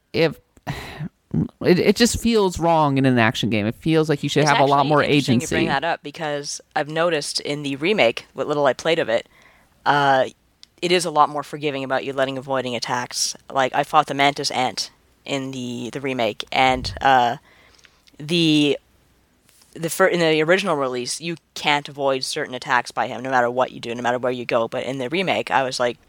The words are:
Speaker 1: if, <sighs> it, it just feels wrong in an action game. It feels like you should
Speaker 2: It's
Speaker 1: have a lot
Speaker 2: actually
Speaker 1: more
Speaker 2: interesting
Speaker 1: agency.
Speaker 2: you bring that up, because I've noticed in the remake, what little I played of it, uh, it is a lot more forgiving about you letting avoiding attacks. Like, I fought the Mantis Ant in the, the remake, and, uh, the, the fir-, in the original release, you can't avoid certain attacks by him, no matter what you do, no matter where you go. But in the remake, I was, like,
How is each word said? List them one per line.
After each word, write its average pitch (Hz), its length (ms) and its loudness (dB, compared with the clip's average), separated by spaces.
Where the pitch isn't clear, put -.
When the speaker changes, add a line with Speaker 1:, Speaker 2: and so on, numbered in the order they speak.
Speaker 1:
if, - 260 0
<sighs> - 140 -20
it, 175 160 4
it - 180 4
just - 240 2
feels 208 380 0
wrong 156 400 2
in 135 80 4
an 127 120 4
action 113 320 2
game. 107 160 0
It 110 80 -2
feels 160 340 0
like 151 140 0
you 151 60 -2
should 147 140 2
Speaker 2:
It's 151 80 4
Speaker 1:
have 143 100 4
a 143 40 6
lot 143 160 4
Speaker 2:
actually 139 100 2
Speaker 1:
more 147 120 4
Speaker 2:
interesting 139 340 2
Speaker 1:
agency. - 180 -2
Speaker 2:
you 160 60 0
bring 165 80 0
that 139 160 -2
up, 165 180 -4
because 147 580 -8
I've 151 120 -4
noticed 160 520 -2
in 147 220 -6
the 139 140 -4
remake, 147 580 2
what 131 120 -6
little 147 200 0
I 127 60 4
played 165 260 0
of 127 100 0
it, 113 200 -2
uh, 139 400 4
it 175 100 0
is 180 120 2
a 170 60 -4
lot 147 180 4
more 147 140 -6
forgiving 143 420 -6
about 131 200 -2
you 139 80 -6
letting 135 260 -2
avoiding 127 360 -4
attacks. 123 600 -4
Like, 131 240 0
I 143 100 2
fought 151 220 2
the 147 80 -4
Mantis 139 360 0
Ant 123 400 -4
in 135 260 -6
the, 123 400 -8
the 139 100 -8
remake, 127 520 -2
and, 131 480 2
uh, 131 360 4
the, 151 600 2
the 165 180 -8
fir-, 185 160 2
in 175 140 2
the 160 220 4
original 180 340 2
release, 127 440 -4
you 165 160 -8
can't 147 340 -2
avoid 135 340 -2
certain 127 320 -6
attacks 123 380 -2
by 117 160 -2
him, 120 140 -8
no 131 80 -6
matter 123 200 2
what 127 220 -2
you 123 80 -14
do, 120 140 -8
no 123 80 -8
matter 123 160 0
where 123 120 -2
you 123 140 -6
go. 117 240 0
But 127 160 -6
in 135 140 -6
the 127 100 -4
remake, 143 420 -2
I 135 140 2
was, 131 160 -4
like, 123 160 0